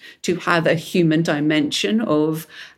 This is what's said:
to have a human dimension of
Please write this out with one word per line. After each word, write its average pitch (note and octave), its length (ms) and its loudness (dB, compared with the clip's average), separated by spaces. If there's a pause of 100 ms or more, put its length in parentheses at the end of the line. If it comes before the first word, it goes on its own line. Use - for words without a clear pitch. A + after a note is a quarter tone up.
(220)
to C#3+ 140 -2
have F3 300 0
a E3 80 2
human E3 480 2
dimension D#3 800 0
of D#3 440 0 (320)